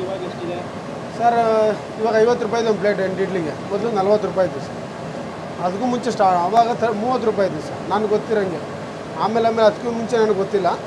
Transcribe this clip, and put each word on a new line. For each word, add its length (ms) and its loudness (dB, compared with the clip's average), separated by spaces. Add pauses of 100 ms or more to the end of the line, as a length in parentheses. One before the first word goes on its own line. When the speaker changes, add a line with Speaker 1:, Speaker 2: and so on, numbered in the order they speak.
Speaker 1:
ಇವಾಗ 180 -6
ಎಷ್ಟಿದೆ? 360 -8 (600)
Speaker 2:
ಸರ್, 200 4 (640)
ಇವಾಗ 160 2
ಐವತ್ತು 300 4
ರೂಪಾಯಿದು 220 0
ಒಂದು 120 2
ಪ್ಲೇಟ್ 200 2
ಎಂಟು 220 0
ಇಡ್ಲಿಗೆ, 480 -4
ಮೊದಲು 200 0
ನಲ್ವತ್ತು 360 2
ರೂಪಾಯಿ 220 2
ಇತ್ತು 120 -6
ಸರ್. 180 -10 (840)
ಅದಕ್ಕೂ 220 -2
ಮುಂಚೆ 240 -2
ಸ್ಟಾ-, 380 4
ಅವಾಗ 240 4
ತ-, 300 0
ಮೂವತ್ತು 240 0
ರೂಪಾಯಿ 220 2
ಇತ್ತು 200 -6
ಸರ್, 220 -8
ನನಗೆ 180 0
ಗೊತ್ತಿರೋಂಗೆ. 520 0 (580)
ಆಮೇಲೆ, 300 2
ಆಮೇಲೆ 180 4
ಅದಕ್ಕೂ 240 2
ಮುಂಚೆ 260 -2
ನನಗೆ 180 4
ಗೊತ್ತಿಲ್ಲ, 340 0 (180)